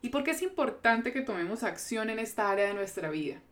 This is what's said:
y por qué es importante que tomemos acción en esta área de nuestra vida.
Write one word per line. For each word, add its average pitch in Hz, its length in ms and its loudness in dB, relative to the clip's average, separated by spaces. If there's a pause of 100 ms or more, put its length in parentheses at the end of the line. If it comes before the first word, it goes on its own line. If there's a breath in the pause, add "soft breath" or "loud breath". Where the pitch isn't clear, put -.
y 247 80 -4
por 277 140 2
qué 320 80 2
es - 100 -2
importante 233 680 2
que 262 120 -2
tomemos 208 400 -2
acción 220 480 -2
en 220 80 -2
esta 220 320 0
área 202 160 4
de 202 80 0
nuestra 190 340 -4
vida. 151 320 -4 (120)